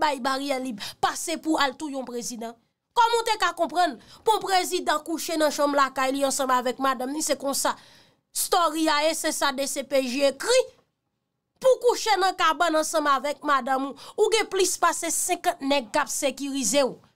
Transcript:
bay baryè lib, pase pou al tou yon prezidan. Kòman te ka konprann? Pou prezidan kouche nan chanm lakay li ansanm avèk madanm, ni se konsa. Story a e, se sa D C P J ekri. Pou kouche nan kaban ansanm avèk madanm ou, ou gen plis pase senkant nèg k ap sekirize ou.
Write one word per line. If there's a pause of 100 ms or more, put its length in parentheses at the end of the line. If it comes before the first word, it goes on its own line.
bay
baryè
lib, (160)
pase
pou
al
tou
yon
prezidan. (360)
Kòman
te
ka
konprann? (260)
Pou
prezidan
kouche
nan
chanm
lakay
li
ansanm
avèk
madanm,
ni
se
konsa. (600)
Story
a
e,
se
sa
D
C
P
J
ekri. (1000)
Pou
kouche
nan
kaban
ansanm
avèk
madanm
ou, (240)
ou
gen
plis
pase
senkant
nèg
k
ap
sekirize
ou. (160)